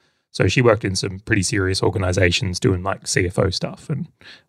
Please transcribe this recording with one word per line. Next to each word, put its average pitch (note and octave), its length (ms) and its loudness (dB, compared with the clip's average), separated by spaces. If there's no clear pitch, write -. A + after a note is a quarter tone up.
So - 160 2
she C3 120 2
worked A2+ 240 4
in F#2+ 120 -2
some G2 240 -6
pretty G#2 220 -4
serious F#2+ 420 0
organizations F#2 720 0
doing, F#2+ 240 0
like, F#2+ 240 -6
C F#2 200 0
F F2+ 120 -2
O F#2+ 120 2
stuff - 380 -8
and C#3 200 -6